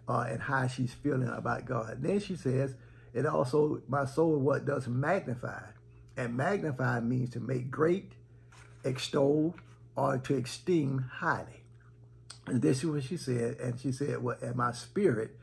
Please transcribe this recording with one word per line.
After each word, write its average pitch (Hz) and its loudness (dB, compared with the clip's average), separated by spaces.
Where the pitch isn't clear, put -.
uh, 117 0
and 120 -4
how 131 0
she's 127 -2
feeling 131 0
about 117 -2
God. 120 -4
And 131 -6
then 196 2
she 190 -6
says, 131 0
"It 127 0
also, 151 2
my 139 0
soul, 156 4
what 131 2
does 127 -2
magnify?" 135 -2
And 120 -4
magnify 135 0
means 127 0
to 120 -8
make 123 -4
great, 175 0
extol, 147 2
or 135 2
to 139 0
esteem 135 0
highly. - -4
And 120 0
this 143 6
is 170 -2
what 147 0
she 170 -6
said. 120 -2
And 123 -4
she 139 -4
said, 127 -4
"Well, 120 -2
and 123 -6
my 127 0
spirit 127 0